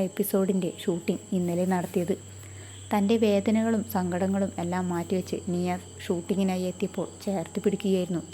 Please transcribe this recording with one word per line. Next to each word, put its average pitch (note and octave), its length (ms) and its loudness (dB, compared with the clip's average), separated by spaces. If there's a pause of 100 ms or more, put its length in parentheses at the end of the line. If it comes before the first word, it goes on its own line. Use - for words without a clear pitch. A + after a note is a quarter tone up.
എപ്പിസോഡിൻ്റെ F#3+ 600 2 (140)
ഷൂട്ടിംഗ് F3 400 -2 (140)
ഇന്നലെ F3 360 2
നടത്തിയത്. F3+ 420 0 (760)
തൻ്റെ G#3 260 4
വേദനകളും A3 640 4 (100)
സങ്കടങ്ങളും F#3+ 580 2 (100)
എല്ലാം F3+ 280 0
മാറ്റിവെച്ച് F3 480 -2 (160)
നിയാസ് F3+ 340 -2 (180)
ഷൂട്ടിങ്ങിനായി F#3 680 0
എത്തിയപ്പോൾ F3+ 360 -4 (140)
ചേർത്ത് F#3+ 380 -4
പിടിക്കുകയായിരുന്നു F#3 600 0 (120)